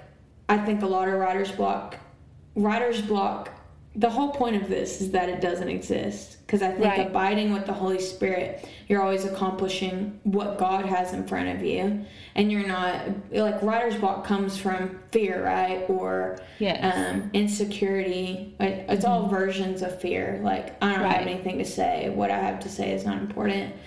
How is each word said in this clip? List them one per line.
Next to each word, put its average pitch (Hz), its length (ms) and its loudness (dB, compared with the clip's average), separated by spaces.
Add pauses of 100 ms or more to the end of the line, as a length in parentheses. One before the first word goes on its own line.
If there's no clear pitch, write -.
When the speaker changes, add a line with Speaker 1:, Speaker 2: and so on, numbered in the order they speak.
(480)
Speaker 1:
I 208 120 4
think 208 220 0
a 196 60 2
lot 190 220 2
of 196 60 2
writer's 190 360 0
block, 98 460 -2 (580)
writer's 220 460 2
block, 202 500 0 (440)
the 220 140 4
whole 269 200 2
point 240 260 0
of 190 140 0
this - 320 -2
is 185 100 0
that 185 180 2
it 180 120 -4
doesn't 180 260 0
exist. - 680 -4 (100)
'Cause 202 160 2
I 185 80 2
think 202 140 2
Speaker 2:
Right. 196 220 4
Speaker 1:
abiding 196 460 2
with 196 140 0
the 196 60 -2
Holy 190 260 0
Spirit, - 680 -2 (200)
you're 202 160 4
always 190 220 2
accomplishing 190 1000 -2
what 202 340 2
God 190 280 2
has 180 280 0
in 190 140 -4
front 180 220 -2
of 185 140 -4
you. 196 380 0 (340)
And 208 160 4
you're 202 140 0
not, 185 360 0 (300)
like, 208 300 2
writer's 226 360 2
block - 280 0
comes 196 320 0
from 185 420 -2 (120)
fear, 190 340 2
right? 185 440 0
Or, 185 500 -2 (200)
Speaker 2:
Yes. 190 240 0 (120)
Speaker 1:
um, 196 380 -2
insecurity. 190 1300 0
It, 196 300 -2
it's 196 160 2
all 190 180 4
Speaker 2:
Mm-hmm. 190 120 2
Speaker 1:
versions 190 480 0
of 180 160 -4
fear. 185 440 -2
Like, 190 380 -2
I 202 120 4
don't 196 80 0
have 190 100 4
Speaker 2:
Right. 180 160 2
Speaker 1:
anything 180 320 -4
to - 60 -2
say. - 440 0
What 202 220 2
I 202 80 2
have 196 220 -2
to - 80 -8
say 196 220 -2
is 196 140 -2
not 202 160 -2
important. 202 520 -2 (140)